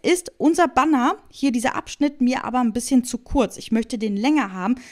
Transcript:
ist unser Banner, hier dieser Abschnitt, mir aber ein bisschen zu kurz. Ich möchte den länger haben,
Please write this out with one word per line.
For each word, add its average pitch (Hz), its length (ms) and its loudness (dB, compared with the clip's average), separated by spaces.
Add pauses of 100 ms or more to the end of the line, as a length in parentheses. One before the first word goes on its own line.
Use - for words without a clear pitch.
ist - 360 0
unser 330 300 2
Banner, 311 480 2 (120)
hier - 220 -2
dieser 247 240 -2
Abschnitt, - 460 -4
mir 247 240 0
aber 247 160 -2
ein 226 120 0
bisschen 240 300 2
zu 240 160 -8
kurz. - 380 -2
Ich - 160 -6
möchte 226 260 -2
den 208 180 -2
länger 233 360 0
haben, 190 240 -2 (160)